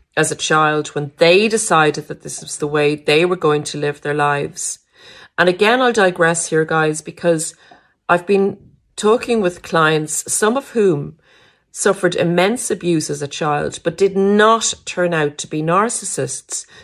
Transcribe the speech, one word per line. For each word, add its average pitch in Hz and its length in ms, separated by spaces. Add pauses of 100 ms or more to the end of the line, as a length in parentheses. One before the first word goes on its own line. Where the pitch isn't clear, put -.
(160)
as 156 160
a - 40
child 151 540
when 147 280
they 185 300
decided 160 600
that - 140
this - 200
was - 160
the 151 100
way 147 260
they 151 320
were 180 100
going 151 280
to 147 160
live 147 220
their 147 120
lives. 147 640 (600)
And 175 100
again, 208 340
I'll 247 120
digress 180 560
here, 160 160
guys, 156 360
because 165 540 (540)
I've 175 160
been 196 320 (380)
talking 233 440
with 180 220
clients, 156 720
some 214 260
of - 140
whom 156 480 (520)
suffered 185 440
immense 180 560
abuse 170 400
as 147 100
a 143 60
child, 147 560
but 170 140
did 190 200
not 214 560 (120)
turn 175 280
out 147 240
to - 100
be 156 140
narcissists. 175 1040 (180)